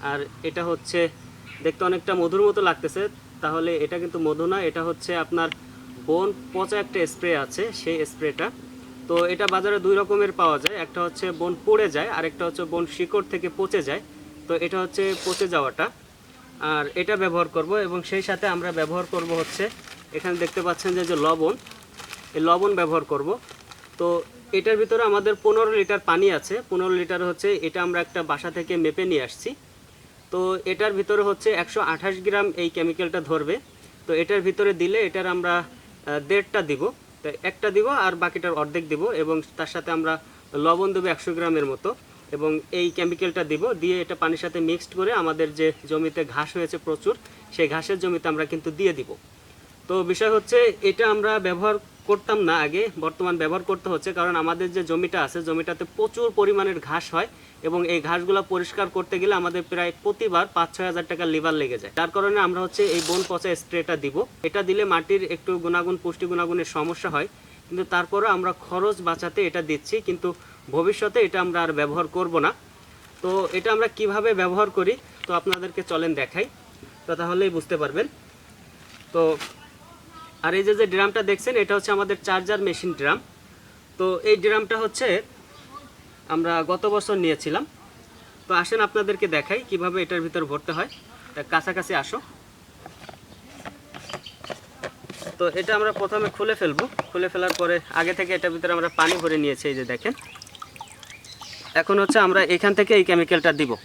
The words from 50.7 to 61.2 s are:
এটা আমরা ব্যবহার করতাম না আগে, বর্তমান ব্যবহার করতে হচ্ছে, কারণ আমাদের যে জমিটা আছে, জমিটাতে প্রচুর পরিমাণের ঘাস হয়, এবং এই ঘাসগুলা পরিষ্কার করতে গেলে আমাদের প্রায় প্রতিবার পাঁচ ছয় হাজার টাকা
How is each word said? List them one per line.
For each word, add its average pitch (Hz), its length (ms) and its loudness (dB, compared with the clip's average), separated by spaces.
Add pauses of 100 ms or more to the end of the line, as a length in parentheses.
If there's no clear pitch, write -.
এটা 190 140 2 (100)
আমরা 214 180 2 (160)
ব্যবহার 190 280 2 (340)
করতাম 208 300 2 (100)
না 165 60 4 (100)
আগে, 165 180 0 (220)
বর্তমান 175 360 0
ব্যবহার 170 280 0
করতে 190 240 -2
হচ্ছে, 160 160 -2 (100)
কারণ 175 140 2 (100)
আমাদের 170 320 0
যে 190 140 0
জমিটা 170 360 0
আছে, 170 220 -6
জমিটাতে 165 360 -2 (120)
প্রচুর 220 320 0 (120)
পরিমাণের 196 400 2 (100)
ঘাস 160 160 -2 (100)
হয়, 185 140 0 (380)
এবং 170 120 0 (140)
এই 165 140 2
ঘাসগুলা 175 340 2 (120)
পরিষ্কার 185 420 -2
করতে 185 260 -4
গেলে 202 200 4
আমাদের 175 300 -2
প্রায় 175 200 0 (120)
প্রতিবার 202 420 2 (100)
পাঁচ 170 200 2
ছয় 185 140 -2
হাজার 170 220 -4
টাকা 170 120 -4 (100)